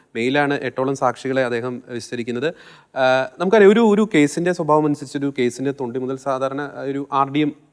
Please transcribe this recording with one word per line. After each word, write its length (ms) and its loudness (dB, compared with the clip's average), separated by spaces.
മെയിലാണ് 420 0
എട്ടോളം 320 -2
സാക്ഷികളെ 480 -2
അദ്ദേഹം 260 -4
വിസ്തരിക്കുന്നത്. 520 -6
ആ, 20 4
നമുക്കറിയാം 340 8
ഒരു, 80 4
ഒരു 120 4
കേസിൻ്റെ 440 2
സ്വഭാവം 300 2
അനുസരിച്ച് 320 -6
ഒരു 80 -2
കേസിൻ്റെ 420 -2
തൊണ്ടി 240 -6
മുതൽ 220 -6
സാധാരണ 360 -4
ഒരു 120 -6
ആർ 140 0
ഡി 120 2
എം 60 -4